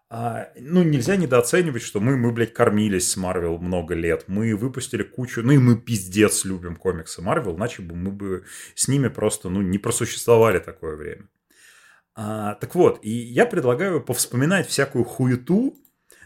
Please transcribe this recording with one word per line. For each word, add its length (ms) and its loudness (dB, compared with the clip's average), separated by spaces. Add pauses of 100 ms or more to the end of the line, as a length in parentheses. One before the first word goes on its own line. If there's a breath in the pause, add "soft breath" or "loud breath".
а, 480 -8
ну, 280 2
нельзя 320 2
недооценивать, 680 2
что 160 -6
мы, 180 2
мы, 140 2
блядь, 240 -2
кормились 560 2
с 60 -4
Марвел 420 -2
много 380 -4
лет, 320 -2
мы 260 -2
выпустили 480 -4
кучу, 400 -8
ну, 80 2
и 80 8
мы 180 6
пиздец 680 2
любим 320 -8
комиксы 440 -6
Марвел, 360 -4
иначе 260 -8
бы 140 -12
мы 160 -6
бы 320 -8 (320 loud breath)
с 100 -4
ними 220 2
просто, 400 -2
ну, 140 0
не 160 0
просуществовали 840 2
такое 340 -12
время. 340 -14 (840 soft breath)
А, 400 -6
так 220 -8
вот, 260 4
и 80 -8
я 360 0
предлагаю 540 0
повспоминать 680 0
всякую 360 0
хуету, 680 0 (520 soft breath)